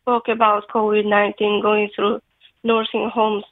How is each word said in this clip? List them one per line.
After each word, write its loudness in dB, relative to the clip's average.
spoke 0
about 0
covid 0
nineteen 0
going 0
through -2
nursing -2
homes 0